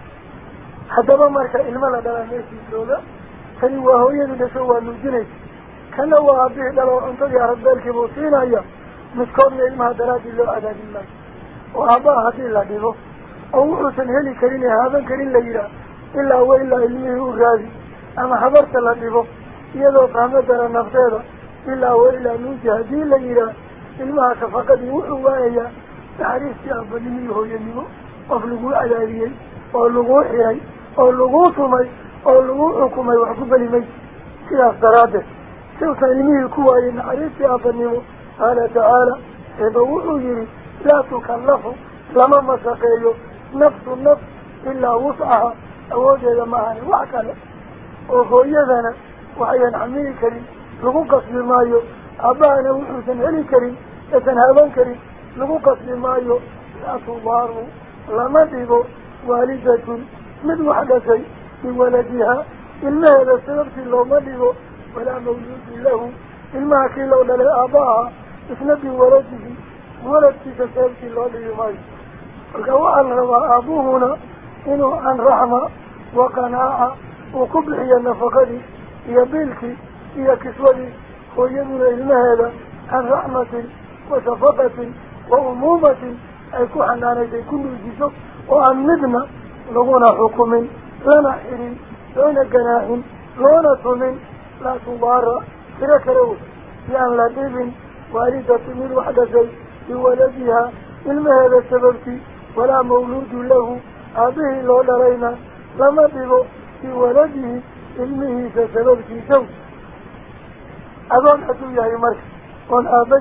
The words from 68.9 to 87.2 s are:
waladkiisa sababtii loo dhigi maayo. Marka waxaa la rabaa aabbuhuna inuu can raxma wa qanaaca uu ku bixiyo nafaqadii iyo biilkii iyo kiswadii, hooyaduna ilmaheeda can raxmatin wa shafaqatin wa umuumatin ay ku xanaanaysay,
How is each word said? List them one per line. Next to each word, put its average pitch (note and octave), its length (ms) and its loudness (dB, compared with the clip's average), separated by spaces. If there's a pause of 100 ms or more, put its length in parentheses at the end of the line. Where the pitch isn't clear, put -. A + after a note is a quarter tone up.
waladkiisa C4+ 680 0
sababtii B3 400 -2
loo A#3+ 140 -4
dhigi A3+ 300 -10
maayo. G#3+ 180 -6 (760)
Marka A3+ 220 -2
waxaa D4 280 4
la B3+ 120 -2
rabaa B3 300 2 (100)
aabbuhuna C4 640 0 (500)
inuu C#4+ 360 0
can C4 160 -2
raxma B3 420 2 (540)
wa B3 160 2
qanaaca B3 580 -2 (460)
uu B3+ 120 0
ku D#4+ 160 0
bixiyo B3+ 360 2
nafaqadii A#3+ 640 0 (460)
iyo B3 180 2
biilkii C4+ 500 -6 (400)
iyo C4 200 2
kiswadii, B3+ 560 0 (440)
hooyaduna C4 520 -2
ilmaheeda A#3+ 640 2 (400)
can B3+ 180 -2
raxmatin B3+ 580 -4 (440)
wa C#4 140 0
shafaqatin B3 720 0 (360)
wa C4 80 4
umuumatin C4 800 0 (340)
ay B3 140 -2
ku D#4 120 -8
xanaanaysay, A#3+ 640 -2